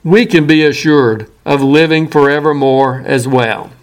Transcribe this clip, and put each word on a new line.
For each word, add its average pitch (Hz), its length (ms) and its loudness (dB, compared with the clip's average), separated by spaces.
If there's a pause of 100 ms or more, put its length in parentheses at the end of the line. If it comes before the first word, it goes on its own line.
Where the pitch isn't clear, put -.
we 208 240 2
can 165 180 0
be 156 200 2
assured 135 640 0 (180)
of 143 160 -2
living 156 460 2
forevermore 139 960 0
as 131 220 -4
well. 123 420 -4 (120)